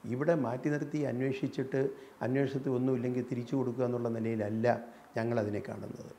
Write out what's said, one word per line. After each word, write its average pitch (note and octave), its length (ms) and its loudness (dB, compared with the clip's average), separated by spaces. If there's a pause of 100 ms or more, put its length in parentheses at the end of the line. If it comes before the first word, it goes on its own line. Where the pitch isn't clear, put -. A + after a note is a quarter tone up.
(140)
ഇവിടെ D3+ 200 4 (100)
മാറ്റി B2+ 260 -2
നിർത്തി D3 300 -2 (100)
അന്വേഷിച്ചിട്ട് C3+ 680 0 (460)
അന്വേഷണത്തിൽ C3+ 500 2
ഒന്നുമില്ലെങ്കിൽ B2+ 560 2
തിരിച്ചു A#2+ 240 -2
കൊടുക്കുക B2+ 320 0
എന്നുള്ള A#2+ 220 0
നിലയിലല്ല A2 580 0 (500)
ഞങ്ങളതിനെ A2 500 2
കാണുന്നത്. G#2 520 -10